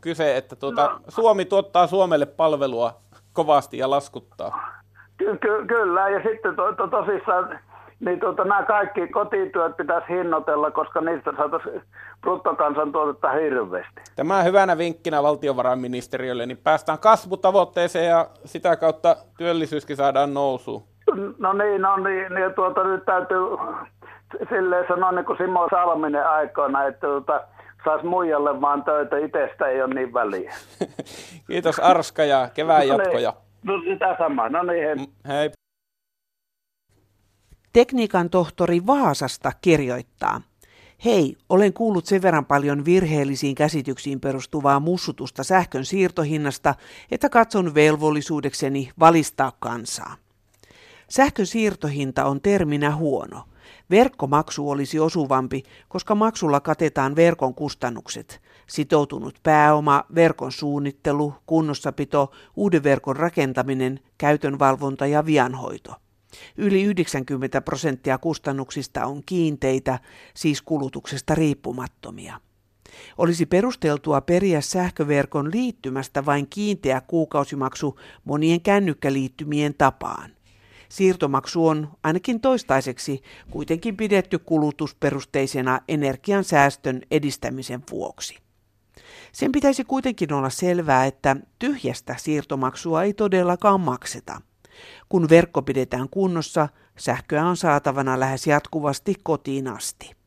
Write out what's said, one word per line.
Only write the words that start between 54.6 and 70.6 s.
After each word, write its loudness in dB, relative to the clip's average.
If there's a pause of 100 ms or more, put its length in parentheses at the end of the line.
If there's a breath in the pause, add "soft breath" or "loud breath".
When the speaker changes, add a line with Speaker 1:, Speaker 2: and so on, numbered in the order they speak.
Speaker 3:
olisi -2
osuvampi, 0 (240 soft breath)
koska -2
maksulla 2
katetaan -2
verkon 4
kustannukset. -10 (260 soft breath)
Sitoutunut -2
pääoma, 4 (120)
verkon 2
suunnittelu, -4 (120)
kunnossapito, 0 (240 soft breath)
uuden 2
verkon 2
rakentaminen, -2 (180)
käytönvalvonta 2
ja 2
vianhoito. -2 (640 loud breath)
Yli 2
yhdeksänkymmentä -2
prosenttia -2
kustannuksista -6
on -8
kiinteitä, -2 (340 loud breath)
siis -2